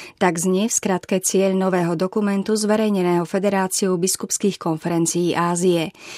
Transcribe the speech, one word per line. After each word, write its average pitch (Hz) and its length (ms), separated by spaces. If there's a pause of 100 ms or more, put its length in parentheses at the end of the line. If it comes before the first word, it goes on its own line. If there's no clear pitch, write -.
(220)
Tak 175 160
znie 185 320
v - 80
skratke 185 400
cieľ 190 400
nového 180 400
dokumentu 196 560
zverejneného 208 720
Federáciou 190 720
biskupských 190 640
konferencií 170 720
Ázie. 175 560 (280)